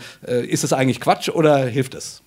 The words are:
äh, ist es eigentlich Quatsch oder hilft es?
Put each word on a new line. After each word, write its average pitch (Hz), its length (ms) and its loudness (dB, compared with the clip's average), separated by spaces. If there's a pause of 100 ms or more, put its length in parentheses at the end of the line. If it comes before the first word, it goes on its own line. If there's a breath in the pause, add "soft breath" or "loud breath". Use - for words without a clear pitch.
(260 loud breath)
äh, 120 200 -2
ist - 180 -2
es 143 80 0
eigentlich 131 300 0
Quatsch - 260 2
oder 151 380 4
hilft 127 300 -4
es? - 320 -16